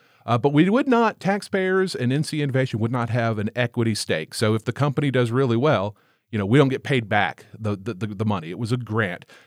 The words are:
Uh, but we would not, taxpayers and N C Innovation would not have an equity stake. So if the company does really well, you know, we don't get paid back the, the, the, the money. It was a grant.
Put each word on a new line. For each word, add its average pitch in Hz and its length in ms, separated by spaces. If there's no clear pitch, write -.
Uh, 113 120
but 143 160
we 165 160
would 277 180
not, 233 320
taxpayers 190 760
and 123 160
N 151 120
C 151 180
Innovation 131 380
would 113 120
not 120 180
have 113 300
an 107 160
equity 117 400
stake. 80 380
So 107 200
if 110 100
the 117 100
company 143 360
does 123 220
really 120 260
well, 110 380
you 110 80
know, 101 80
we 123 140
don't 139 100
get 127 140
paid 117 260
back 98 360
the, 107 180
the, 95 200
the, 101 120
the 107 180
money. 87 260
It 90 80
was 113 120
a 127 60
grant. 107 480